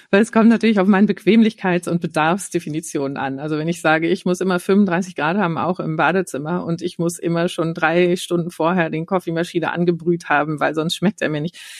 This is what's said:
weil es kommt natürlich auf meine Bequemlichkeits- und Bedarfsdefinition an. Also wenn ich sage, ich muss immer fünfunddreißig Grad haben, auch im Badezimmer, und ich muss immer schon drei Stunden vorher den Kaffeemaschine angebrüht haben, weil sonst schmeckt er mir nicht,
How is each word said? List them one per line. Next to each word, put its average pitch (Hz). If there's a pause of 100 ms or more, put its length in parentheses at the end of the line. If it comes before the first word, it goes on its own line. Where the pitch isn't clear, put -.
weil 202
es -
kommt 226
natürlich 214
auf 185
meine 202
Bequemlichkeits- 202
und 170
Bedarfsdefinition 160
an. 135
Also 151
wenn 156
ich 170
sage, 160
ich 180
muss 180
immer 180
fünfunddreißig 190
Grad 156
haben, 165
auch 160
im 160
Badezimmer, 165
und 170
ich 175
muss 170
immer 170
schon 165
drei 175
Stunden 175
vorher 165
den 160
Kaffeemaschine 170
angebrüht 170
haben, 151
weil 143
sonst 156
schmeckt -
er -
mir 151
nicht, 165 (200)